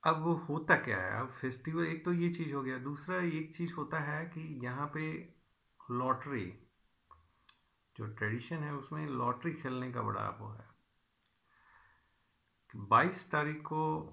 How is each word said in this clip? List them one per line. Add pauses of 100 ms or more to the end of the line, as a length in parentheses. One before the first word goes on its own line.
अब
होता
क्या
है,
अब
festival,
एक
तो
ये
चीज़
हो
गया,
दूसरा
एक
चीज़
होता
है
कि
यहाँ
पे (560)
lottery, (1400)
जो
ट्रेडिशन
है,
उसमें
lottery
खेलने
का
बड़ा
वो
है। (2000)
बाईस
तारीख
को